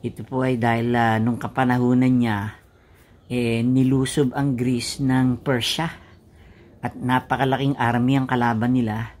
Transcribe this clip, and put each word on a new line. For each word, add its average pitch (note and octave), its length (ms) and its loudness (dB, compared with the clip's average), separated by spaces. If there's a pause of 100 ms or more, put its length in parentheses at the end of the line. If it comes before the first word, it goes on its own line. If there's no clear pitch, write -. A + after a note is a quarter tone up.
Ito A#2 240 -8
po C3 160 -2
ay C3 160 0
dahil, A#2 320 2
ah, A#2 240 2
nung A2+ 240 0
kapanahunan B2 720 2
niya, G#2+ 480 -2 (680)
eh, A#2 360 -2
nilusob C3 720 2
ang C#3 160 0
Greece A#2+ 480 -4
ng B2+ 400 2
Persia. C3+ 480 -2 (960)
At B2 160 -4
napakalaking C3 800 0
army A#2+ 400 2
ang C3 80 -4
kalaban A#2+ 480 0
nila. A2+ 440 -4